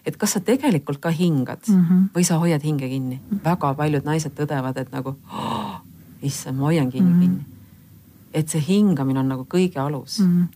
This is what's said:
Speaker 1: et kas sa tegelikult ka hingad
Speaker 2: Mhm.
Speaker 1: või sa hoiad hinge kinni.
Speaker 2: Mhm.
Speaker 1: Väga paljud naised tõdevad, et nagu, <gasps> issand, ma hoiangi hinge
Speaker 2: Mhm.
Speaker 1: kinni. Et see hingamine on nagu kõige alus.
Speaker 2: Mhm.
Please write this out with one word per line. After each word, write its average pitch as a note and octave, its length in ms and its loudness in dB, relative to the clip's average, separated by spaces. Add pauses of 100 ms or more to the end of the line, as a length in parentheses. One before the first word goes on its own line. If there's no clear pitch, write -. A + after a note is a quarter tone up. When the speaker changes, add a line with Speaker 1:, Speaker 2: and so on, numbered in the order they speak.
Speaker 1:
et D#3 120 -6
kas G#3+ 160 -2
sa G#3 60 0
tegelikult F#3+ 600 0
ka E3+ 100 -2
hingad D#3 500 0 (100)
Speaker 2:
Mhm. F#3 440 6
Speaker 1:
või F3+ 120 2
sa D#3+ 140 2
hoiad E3 240 2
hinge C#3 260 -2
kinni. C3 400 -6
Speaker 2:
Mhm. G3+ 160 -4
Speaker 1:
Väga D#3 300 0
paljud D3 280 -2
naised D#3 320 -4
tõdevad, C3+ 420 -4
et C3 140 -8
nagu, C3+ 240 -8 (160)
<gasps> - 880 -10
issand, C3+ 360 -6
ma C#3 120 0
hoiangi C3 300 0
hinge F3+ 140 6
Speaker 2:
Mhm. F3 80 6
Speaker 1:
kinni. F3+ 240 2 (880)
Et D#3 140 -2
see D#3 160 -2
hingamine C#3+ 560 2
on C3 80 0
nagu C3 160 -4
kõige F3+ 340 0
alus. C#3 440 -6
Speaker 2:
Mhm. F3 220 4 (120)